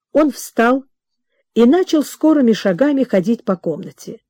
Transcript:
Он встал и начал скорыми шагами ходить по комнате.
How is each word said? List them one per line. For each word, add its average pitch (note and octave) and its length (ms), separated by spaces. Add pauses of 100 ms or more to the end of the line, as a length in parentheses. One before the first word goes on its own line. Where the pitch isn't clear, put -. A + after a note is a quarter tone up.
(120)
Он D4 180
встал B3 540 (720)
и A3+ 120
начал D#4+ 360
скорыми D4 500
шагами B3+ 520
ходить G#3+ 400
по F#3+ 120
комнате. D#3 720